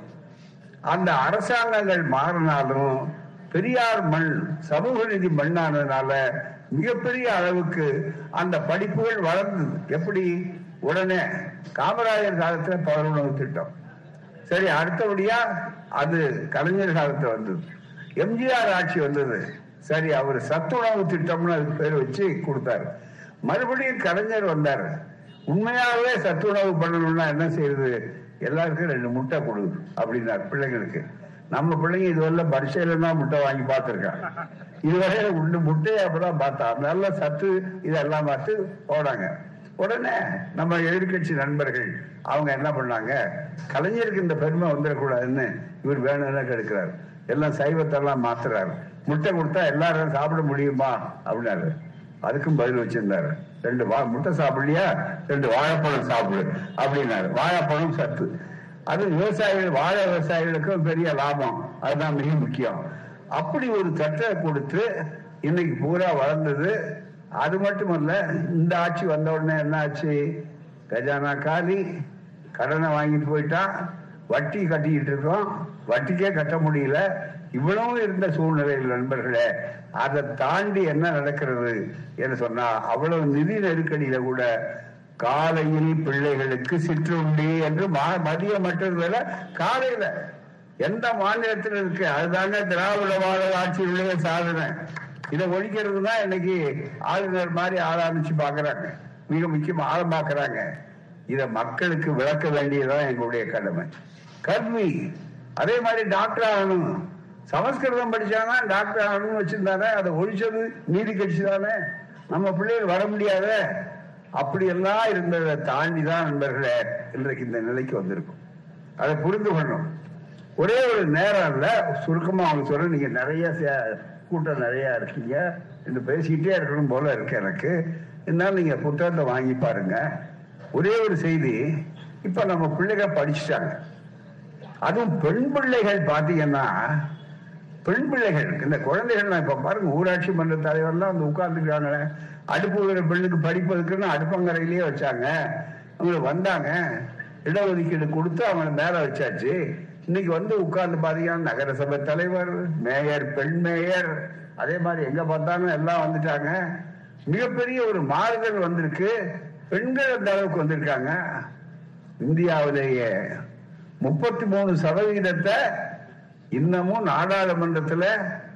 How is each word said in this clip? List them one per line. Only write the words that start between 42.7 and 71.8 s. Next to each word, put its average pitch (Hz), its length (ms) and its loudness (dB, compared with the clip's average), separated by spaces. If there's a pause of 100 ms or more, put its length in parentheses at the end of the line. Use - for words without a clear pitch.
பண்ணாங்க, 123 400 -2 (560)
கலைஞருக்கு 196 580 0
இந்த 160 100 2
பெருமை 160 360 2
வந்துடக்கூடாதுன்னு 135 760 0 (380)
இவர் 135 180 0
வேணும்னே 139 420 0
கெடுக்கிறாரு, 107 500 -2 (340)
எல்லாம் 147 300 2
சைவத்தெல்லாம் 143 680 2
மாத்துறாரு, 110 480 0 (320)
முட்டை 151 260 0
கொடுத்தா 151 340 2
எல்லாரும் 156 480 2
சாப்பிட 156 280 2
முடியுமா 139 500 2 (340)
அப்படின்னாரு. 101 440 -2 (520)
அதுக்கும் 143 360 2
பதில் 123 240 2
வச்சிருந்தாரு, 98 500 0 (300)
"ரெண்டு 120 240 0
வா-, 120 220 2
முட்டை 143 260 0
சாப்பிடலையா, 147 540 2 (400)
ரெண்டு 139 200 2
வாழைப்பழம் 143 640 2
சாப்பிடு" 123 340 2 (340)
அப்படின்னாரு. 127 540 0
வாழைப்பழம் 151 680 2
சத்து, - 260 0 (580)
அது 170 240 0
விவசாயிகள், 190 600 2
வாழை 170 360 2
விவசாயிகளுக்கும் 165 800 2
பெரிய 160 300 2
லாபம், 139 440 0 (240)
அதுதான் 147 380 0
மிக 139 160 2
முக்கியம். 120 440 0 (500)
அப்படி 170 400 -2
ஒரு 196 240 2
தட்டை 151 360 0 (120)
கொடுத்து 160 420 0 (580)
இன்னைக்கு 165 380 2
பூரா 175 320 2
வளர்ந்தது. 151 600 2 (600)
அது 151 280 0
மட்டுமல்ல, 196 520 2 (380)
இந்த 170 280 4
ஆட்சி 170 280 0
வந்த 156 260 2
உடனே 156 260 0
என்ன 151 200 0
ஆச்சு? 151 360 0 (760)
கஜானா 143 480 0
காலி, 170 420 0 (720)